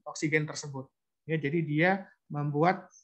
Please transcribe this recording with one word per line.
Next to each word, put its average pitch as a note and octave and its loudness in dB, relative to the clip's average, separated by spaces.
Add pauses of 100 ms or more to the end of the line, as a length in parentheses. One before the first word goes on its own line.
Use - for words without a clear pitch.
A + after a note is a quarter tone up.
oksigen D3+ 0
tersebut. C#3+ -10 (400)
Ya, D#3 -2
jadi C#3+ 0
dia D#3 2 (360)
membuat, D3 0 (180)